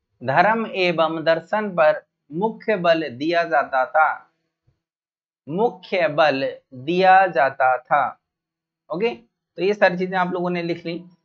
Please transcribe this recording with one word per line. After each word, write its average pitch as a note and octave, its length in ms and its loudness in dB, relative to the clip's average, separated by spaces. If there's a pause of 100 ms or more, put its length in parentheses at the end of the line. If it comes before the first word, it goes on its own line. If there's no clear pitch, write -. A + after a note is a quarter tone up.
(220)
धर्म F#3+ 440 2
एवं E3 580 -2
दर्शन E3 460 -2
पर D#3 320 2 (280)
मुख्य G#3 460 -4
बल E3 320 0
दिया D#3 360 -2
जाता C3+ 420 0
था, D#3 220 2 (1400)
मुख्य F#3 600 -2
बल D3 340 2 (320)
दिया F#3 520 4
जाता C3+ 520 0
था। C#3+ 280 0 (840)
ओके, F3 240 -4
तो - 480 -16
ये G3 120 0
सारी F#3 240 2
चीजें F#3 200 -4
आप F3+ 140 -2
लोगों F3+ 180 -4
ने F3 120 -4
लिख E3+ 240 -6
ली। E3+ 180 -10 (200)